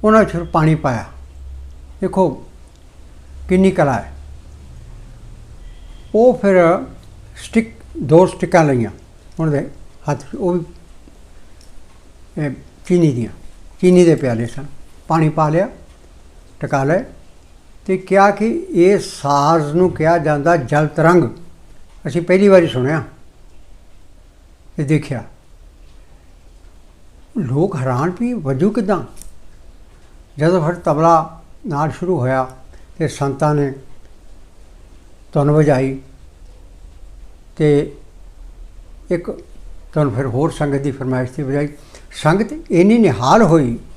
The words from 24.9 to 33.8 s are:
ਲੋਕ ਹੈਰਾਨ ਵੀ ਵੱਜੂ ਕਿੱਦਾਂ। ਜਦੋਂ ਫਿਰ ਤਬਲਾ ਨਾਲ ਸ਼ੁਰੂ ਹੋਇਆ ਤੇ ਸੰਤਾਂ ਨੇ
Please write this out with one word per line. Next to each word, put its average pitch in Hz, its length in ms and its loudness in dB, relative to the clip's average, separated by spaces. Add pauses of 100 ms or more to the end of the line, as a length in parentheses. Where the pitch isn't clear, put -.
ਲੋਕ 156 380 -2
ਹੈਰਾਨ 131 440 -2
ਵੀ 240 120 -4
ਵੱਜੂ 156 380 -2
ਕਿੱਦਾਂ। 208 320 -2 (1400)
ਜਦੋਂ 165 280 2
ਫਿਰ 175 80 -2
ਤਬਲਾ 160 580 2 (340)
ਨਾਲ 151 240 -2
ਸ਼ੁਰੂ 175 280 -4
ਹੋਇਆ 131 300 -2 (500)
ਤੇ 156 100 -2
ਸੰਤਾਂ 143 460 -2
ਨੇ 143 180 0 (1600)